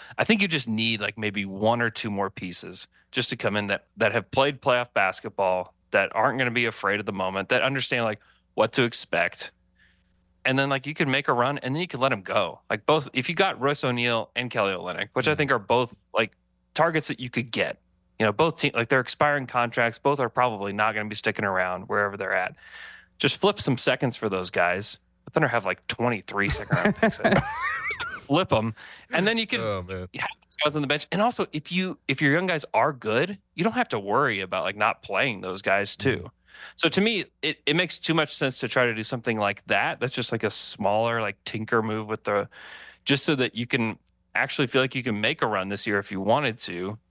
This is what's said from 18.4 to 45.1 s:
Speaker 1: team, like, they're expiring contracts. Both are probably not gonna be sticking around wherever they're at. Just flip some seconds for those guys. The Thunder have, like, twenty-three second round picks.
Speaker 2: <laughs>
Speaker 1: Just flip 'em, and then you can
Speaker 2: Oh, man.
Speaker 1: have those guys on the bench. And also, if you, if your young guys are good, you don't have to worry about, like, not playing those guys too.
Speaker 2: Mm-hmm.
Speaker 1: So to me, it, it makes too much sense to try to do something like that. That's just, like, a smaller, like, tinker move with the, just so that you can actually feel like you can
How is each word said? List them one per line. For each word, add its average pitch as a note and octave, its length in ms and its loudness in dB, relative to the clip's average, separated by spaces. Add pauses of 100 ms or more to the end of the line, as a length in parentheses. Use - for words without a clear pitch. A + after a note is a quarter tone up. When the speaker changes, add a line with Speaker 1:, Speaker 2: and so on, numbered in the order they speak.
Speaker 1:
team, D3 160 0
like, A#2 160 0
they're C3+ 100 4
expiring C#3+ 480 0
contracts. A#2+ 520 0
Both C#3+ 200 2
are A#2+ 100 0
probably G#2+ 420 0
not G#2+ 240 2
gonna G#2+ 140 -4
be G#2 60 -8
sticking G#2 300 -2
around F#2 440 0
wherever G#2 260 0
they're G2 180 -4
at. F#2 220 -2 (600)
Just - 240 0
flip G3+ 180 2
some - 180 0
seconds B2 380 0
for A2+ 140 -2
those F#2 200 -2
guys. F2+ 480 0 (280)
The - 60 -20
Thunder D#3 180 2
have, A2 160 0
like, F#2 220 -2
twenty-three G2+ 600 -2
second - 280 -2
round - 180 2
picks. - 220 0
Speaker 2:
<laughs> - 60 -10 (760)
Speaker 1:
Just C6+ 220 -10
flip E3+ 300 2
'em, A2 200 0 (380)
and F3 160 2
then A3+ 100 2
you A3 100 0
can A#3+ 140 -2
Speaker 2:
Oh, G#2 200 -2
man. F#2 340 -8
Speaker 1:
have - 140 -4 (120)
those - 220 -14
guys D3+ 120 2
on D#3 60 0
the C#3+ 60 -2
bench. C#3+ 240 0
And F#3 100 0
also, A3 300 0
if D3+ 200 -8
you, F#3 260 -2 (100)
if C3+ 140 -2
your C#3+ 120 4
young F3 140 2
guys E3 160 0 (100)
are B2+ 200 4
good, C3 440 0 (180)
you F#3 80 -2
don't A3 100 2
have A#3+ 160 0
to A2+ 100 -2
worry G#2 420 2
about, F#2 220 -2
like, G2 140 -2
not G#2+ 240 2
playing G#2 400 -2
those F#2 200 -6
guys G2+ 340 0
too. A#2+ 220 0
Speaker 2:
Mm-hmm. - 100 -10 (480)
Speaker 1:
So - 140 0
to F#3 120 2
me, G3+ 240 2 (160)
it, D3+ 240 -4
it D3 100 2
makes F3 220 0
too - 160 0
much D#3+ 220 2
sense C3 240 -2
to C3 80 -2
try B2+ 180 2
to A#2+ 80 2
do A2 100 -4
something A2+ 360 -2
like G2+ 280 0
that. A2+ 320 0
That's - 140 -2
just, - 180 -2
like, A2+ 120 -4
a G#2+ 80 2
smaller, A2+ 680 0
like, G2+ 240 -6
tinker A2+ 360 0
move A2 280 -2
with G#2+ 160 -6
the, G#2 220 2 (580)
just D3 200 2
so D#3+ 100 4
that B2+ 200 0
you A#2+ 100 -4
can A#2 320 -2 (380)
actually C3+ 320 0
feel C3 140 4
like C3 140 0
you B2+ 80 -4
can A2 160 -2